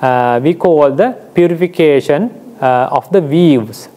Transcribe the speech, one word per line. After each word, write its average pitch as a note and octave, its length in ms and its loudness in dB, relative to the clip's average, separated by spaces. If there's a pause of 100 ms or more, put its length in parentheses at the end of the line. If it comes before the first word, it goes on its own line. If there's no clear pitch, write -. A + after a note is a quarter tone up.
Uh, B2 400 0
we D3+ 120 0
call D#3 380 2
the F#3+ 200 0 (220)
purification, E3+ 960 0 (320)
uh, B2+ 300 0
of - 200 -4
the F#3 100 2
views. C#3+ 760 0